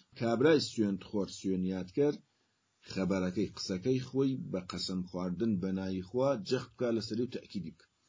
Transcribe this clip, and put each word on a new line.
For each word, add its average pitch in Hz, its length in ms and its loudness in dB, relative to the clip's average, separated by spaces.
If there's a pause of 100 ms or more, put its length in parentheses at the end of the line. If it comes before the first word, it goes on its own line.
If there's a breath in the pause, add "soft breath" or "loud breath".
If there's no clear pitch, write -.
(160 soft breath)
كابرا 117 420 6
سوين 101 400 0
تخور 95 300 -2
سوين 92 360 0
يادكر. 92 500 0 (680)
خبركي 92 640 0
قسكي 123 540 -2
خوي 131 360 0
بقسم 92 680 -4
خواردن 90 540 0
بناي 92 460 -2
خوا 131 320 2
جخ 123 380 -2
بكا 120 200 0
لسري 110 300 -2
وتأكيد 107 420 -6
بك. - 240 -16 (200)